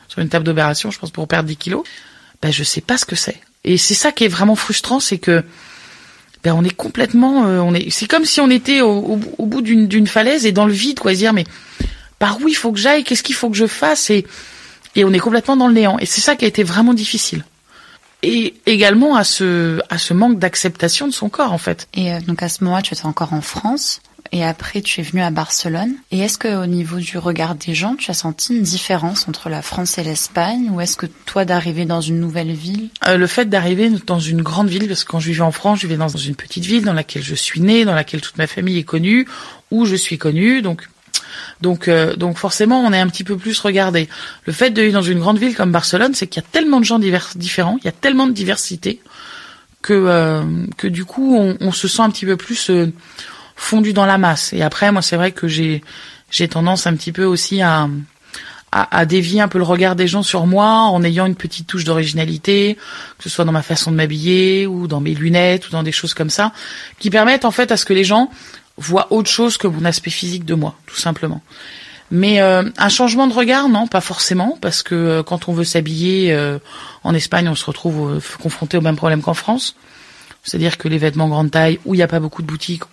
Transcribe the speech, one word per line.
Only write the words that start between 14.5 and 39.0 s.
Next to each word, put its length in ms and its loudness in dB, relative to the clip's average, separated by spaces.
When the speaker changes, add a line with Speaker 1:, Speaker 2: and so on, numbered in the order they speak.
Speaker 1:
et 100 4
on 80 4
est 60 4
complètement 380 2
dans 100 4
le 80 6
néant. 240 4
Et 80 -4
c'est 140 -2
ça 160 2
qui 80 -2
a 40 4
été 140 0
vraiment 320 4
difficile. 500 -4
Et 320 0
également 500 6
à 80 4
ce, 560 0
à 80 -2
ce 160 -2
manque 240 4
d'acceptation 720 -2
de 40 -2
son 160 -4
corps, 240 -2
en 60 -2
fait. 360 -6
Speaker 2:
Et, 180 -2
euh, 80 -6
donc 240 -4
à 40 -4
ce 140 -4
moment-là, 200 0
tu 120 -8
étais 120 -10
encore 260 -4
en 80 -2
France, 600 -4
et 120 -2
après 360 -6
tu 200 -4
es 40 -6
venue 180 -2
à 80 0
Barcelone. 640 -4
Et 80 -2
est-ce 180 -2
que 240 -2
au 60 -4
niveau 300 -2
du 200 -8
regard 380 -2
des 220 -6
gens, 180 -2
tu 160 -8
as 40 -4
senti 420 -4
une 60 2
différence 680 -2
entre 200 -8
la 140 -6
France 360 -4
et 40 -4
l'Espagne, 680 -2
ou 80 -2
est-ce 160 -4
que 100 -6
toi 180 -2
d'arriver 400 -2
dans 160 -2
une 180 -2
nouvelle 340 -4
ville ? 360 -6
Speaker 1:
Euh, 100 4
le 120 4
fait 160 0
d'arriver 440 2
dans 120 0
une 240 0
grande 260 0
ville, 200 -2
parce 160 -4
que 60 -10
quand 100 -2
je 80 -4
vivais 140 0
en 100 2
France, 260 0
je 80 -4
vivais 120 -2
dans 100 0
une 260 -6
petite 300 -10
ville 200 2
dans 100 2
laquelle 280 -4
je 140 -6
suis 240 -4
née, 240 4
dans 100 2
laquelle 280 -2
toute 160 -10
ma 100 0
famille 300 -2
est 60 -4
connue, 440 2